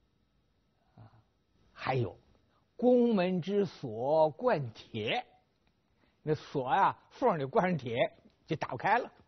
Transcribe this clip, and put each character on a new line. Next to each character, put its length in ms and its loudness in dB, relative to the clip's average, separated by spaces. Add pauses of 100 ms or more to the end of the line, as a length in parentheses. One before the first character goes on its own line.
(960)
啊， 40 -20 (720)
还 220 -6
有 200 -4 (600)
宫 400 4
门 260 0
之 240 0
锁 640 0
灌 420 -2
铁， 540 -6 (960)
那 140 -2
锁 320 -6
啊， 280 2 (140)
缝 300 0
里 60 -2
灌 220 2
上 80 0
铁 380 -2 (320)
就 100 -4
打 120 -8
不 100 -8
开 220 0
了。 120 -8 (160)